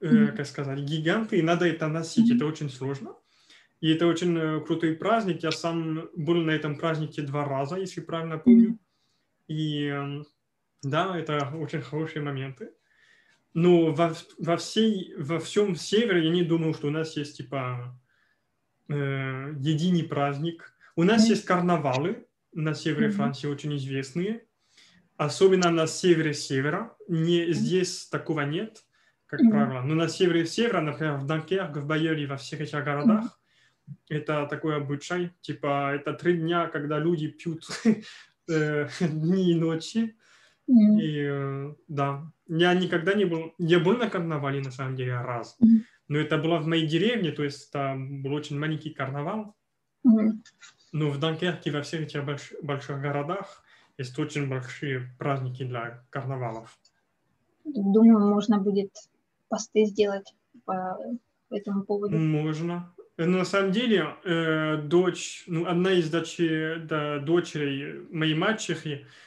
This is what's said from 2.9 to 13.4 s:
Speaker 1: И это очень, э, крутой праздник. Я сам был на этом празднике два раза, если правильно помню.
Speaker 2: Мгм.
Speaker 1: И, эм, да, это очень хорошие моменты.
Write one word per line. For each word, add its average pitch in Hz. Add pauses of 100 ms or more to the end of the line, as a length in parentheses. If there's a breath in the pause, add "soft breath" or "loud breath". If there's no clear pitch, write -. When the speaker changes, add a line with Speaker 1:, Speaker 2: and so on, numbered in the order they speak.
Speaker 1:
И 160
это 165
очень, 170
э, 156
крутой 160
праздник. 190
Я 156
сам 160
был 170
на 156
этом 151
празднике 156
два 143
раза, 139
если 180
правильно 165
помню. 233
Speaker 2:
Мгм. - (680)
Speaker 1:
И, 151
эм, 143 (580)
да, 170
это 147
очень 151
хорошие 156
моменты. 139 (840)